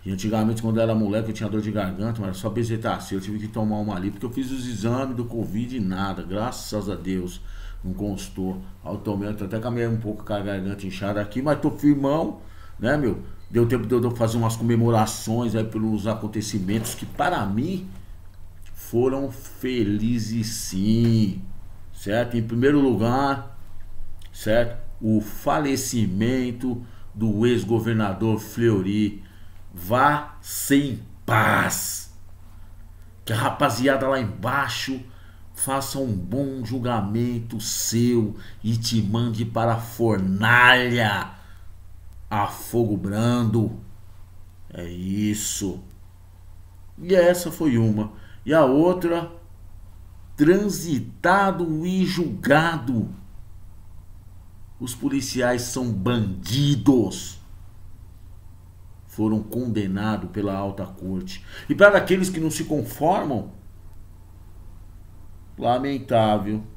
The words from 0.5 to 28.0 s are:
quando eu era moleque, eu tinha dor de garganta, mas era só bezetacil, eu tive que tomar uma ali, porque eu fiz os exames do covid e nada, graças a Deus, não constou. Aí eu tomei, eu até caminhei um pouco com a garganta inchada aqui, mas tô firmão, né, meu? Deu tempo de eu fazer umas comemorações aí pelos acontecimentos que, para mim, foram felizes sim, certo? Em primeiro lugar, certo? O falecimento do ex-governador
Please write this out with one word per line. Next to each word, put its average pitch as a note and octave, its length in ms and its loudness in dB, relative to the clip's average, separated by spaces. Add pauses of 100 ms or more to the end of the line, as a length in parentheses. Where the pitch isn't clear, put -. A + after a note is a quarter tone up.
quando A2+ 180 2
eu A2+ 40 4
era A2+ 140 4
moleque, A2 340 0
eu G#2 60 -4
tinha G#2+ 120 -4
dor G#2+ 140 0
de G#2+ 100 -2
garganta, G2+ 480 -2
mas G2 100 -2
era F#2 40 -4
só G#2+ 160 -4
bezetacil, A2 720 -2
eu - 20 -10
tive G#2 160 -6
que G#2 100 -6
tomar G#2+ 300 0
uma G#2 180 -2
ali, F#2+ 140 -2
porque A2 160 -8
eu A#2+ 60 -4
fiz C3 180 -4
os C3 160 -6
exames B2 500 -2
do A#2+ 100 -4
covid A2+ 520 -4
e - 20 -4
nada, F#2 440 -2
graças G#2 680 -4
a G2 60 -4
Deus, F2+ 440 -4 (420)
não F#2 120 -6
constou. F#2+ 640 -4 (240)
Aí D#2 80 -8
eu G#2 60 -6
tomei, G2+ 320 -4
eu G2+ 160 -6
até A2 140 -4
caminhei A#2 280 -2
um A2+ 100 0
pouco G#2+ 280 -4
com G#2+ 80 -4
a G2+ 60 0
garganta G2 480 -4
inchada G2 340 -2
aqui, G2+ 200 -4
mas C#3+ 200 2
tô D3+ 100 2
firmão, D3 680 2 (380)
né, C3 180 2
meu? A#2+ 240 0 (280)
Deu A#2 160 6
tempo A#2 200 2
de A2+ 80 0
eu A#2+ 180 4
fazer A#2 260 2
umas A2+ 200 2
comemorações A2+ 1000 2
aí A2 80 2
pelos G#2+ 440 0
acontecimentos G#2+ 880 -2
que, - 100 -8
para E3+ 400 0
mim, B2+ 420 -2 (840)
foram C3 580 0
felizes A2+ 1160 0
sim, A2+ 960 2 (520)
certo? A#2 420 -2
Em A#2 80 2
primeiro B2 380 4
lugar, C3 720 2 (800)
certo? A#2 500 2 (160)
O A2 220 4
falecimento B2 1600 0 (300)
do G#2+ 320 2
ex-governador A2 920 2